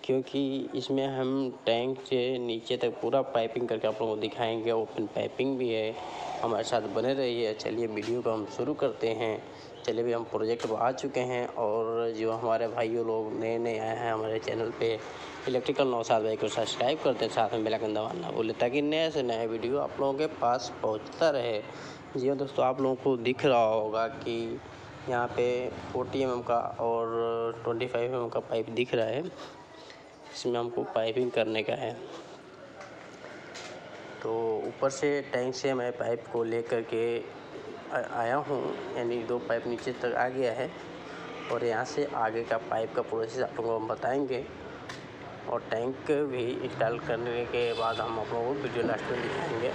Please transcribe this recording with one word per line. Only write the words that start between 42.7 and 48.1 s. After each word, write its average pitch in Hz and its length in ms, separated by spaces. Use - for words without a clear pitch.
का 123 60
प्रोसेस 113 400
आप - 160
लोगों 113 120
को 113 80
हम 110 100
बताएंगे 127 580
और 117 120
टैंक 131 500
भी 127 160
इंस्टॉल 120 560
करने 120 460
के 120 160
बाद 113 220
हम 113 240